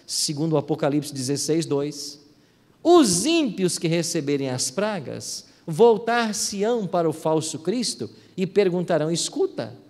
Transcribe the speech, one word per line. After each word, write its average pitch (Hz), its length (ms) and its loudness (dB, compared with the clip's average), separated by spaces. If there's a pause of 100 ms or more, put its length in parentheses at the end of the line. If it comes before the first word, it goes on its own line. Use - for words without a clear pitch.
segundo 156 480 -2
o - 20 6
Apocalipse 147 560 0
dezesseis, 139 540 -2
dois, 143 520 -4 (640)
os 247 440 6
ímpios 240 520 0
que 175 80 -2
receberem 147 640 0
as 127 220 -2
pragas 156 760 -6 (220)
voltar-se-ão 220 1200 2
para 170 220 0
o 151 40 0
falso 156 460 -2
Cristo 196 500 -4 (260)
e 185 120 -2
perguntarão: 175 640 0
"Escuta, 165 640 -4 (160)